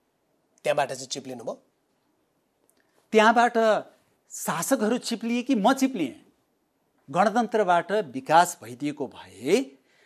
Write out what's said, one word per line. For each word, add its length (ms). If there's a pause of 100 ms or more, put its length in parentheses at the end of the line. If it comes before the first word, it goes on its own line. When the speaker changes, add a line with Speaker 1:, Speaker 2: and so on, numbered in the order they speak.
(640)
Speaker 1:
त्यहाँबाट 260
चाहिँ 180
चिप्लिनु 360
भयो? 180 (1500)
Speaker 2:
त्यहाँबाट 720 (460)
शासकहरू 680
चिप्लिए 440
कि 140
म 180
चिप्लिएँ? 520 (840)
गणतन्त्रबाट 800
विकास 720
भइदिएको 440
भए 720 (280)